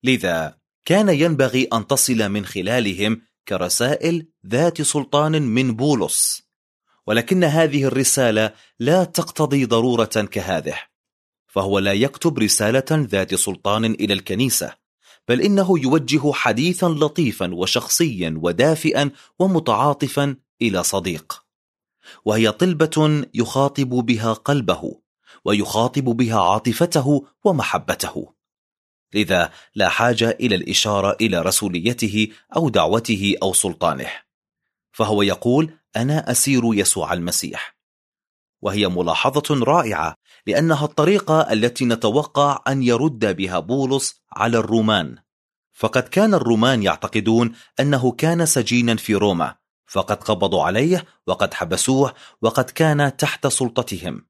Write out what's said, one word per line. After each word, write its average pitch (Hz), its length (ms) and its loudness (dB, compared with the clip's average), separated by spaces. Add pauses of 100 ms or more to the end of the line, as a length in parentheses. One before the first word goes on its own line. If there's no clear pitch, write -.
لذا 90 540 -2 (280)
كان 202 240 2
ينبغي 139 540 2 (100)
أن 113 140 -2
تصل 117 420 0
من 101 160 -2
خلالهم 104 760 -2 (260)
كرسائل 131 800 -2 (200)
ذات 156 340 0
سلطان 151 600 0
من 123 340 0
بولس، 123 680 0 (640)
ولكن 175 360 2
هذه 151 400 2
الرسالة 120 680 0 (280)
لا 160 240 2
تقتضي 147 640 -2
ضرورة 113 680 0
كهذه، 85 460 -4 (720)
فهو 98 320 0
لا 98 140 0
يكتب 135 460 0
رسالة 110 520 2
ذات 101 440 0
سلطان 104 500 -2
إلى 104 280 0
الكنيسة، - 720 -4 (420)
بل 123 140 2
إنه 190 380 4
يوجه 139 520 2
حديثاً 139 540 0
لطيفاً 147 680 -2
وشخصياً 92 840 -2
ودافئاً 135 720 0 (280)
ومتعاطفاً 143 960 0 (260)
إلى 95 220 0
صديق، 90 600 -6 (840)
وهي 107 260 2
طلبة 156 840 2
يخاطب 135 560 0
بها 117 440 0
قلبه 107 680 -2 (440)
ويخاطب 110 580 0
بها 117 380 0
عاطفته 131 840 0 (160)
ومحبته. - 920 -2 (760)
لذا 92 380 0 (240)
لا 95 140 2
حاجة 117 400 2
إلى 113 260 0
الإشارة 101 680 0
إلى 95 200 0
رسوليته 104 880 -2 (280)
أو 156 140 0
دعوته 101 760 0
أو 95 100 0
سلطانه، 80 560 -2 (840)
فهو 104 300 0
يقول: 123 520 0 (220)
"أنا 135 360 -2
أسير 127 340 2
يسوع 95 480 0
المسيح"، - 600 -6 (840)
وهي 101 260 0
ملاحظة 90 760 0
رائعة، 110 520 0 (320)
لأنها 147 380 0
الطريقة 156 560 2
التي 120 440 0
نتوقع 131 840 0
أن 135 160 0
يرد 120 420 2
بها 92 340 -2
بولس 131 640 -2 (100)
على 117 260 0
الرومان، 107 600 0 (560)
فقد 123 300 0
كان 208 300 2
الرومان 117 500 2
يعتقدون 113 680 0 (280)
أنه 131 320 2
كان 165 340 0
سجينا 120 500 2
في 110 200 -2
روما، 95 400 0 (320)
فقد 98 360 -4
قبضوا 92 400 0
عليه 131 420 0 (220)
وقد 92 260 -2
حبسوه 127 600 -2 (280)
وقد 113 220 0
كان 147 540 0
تحت - 300 -4
سلطتهم 107 840 -6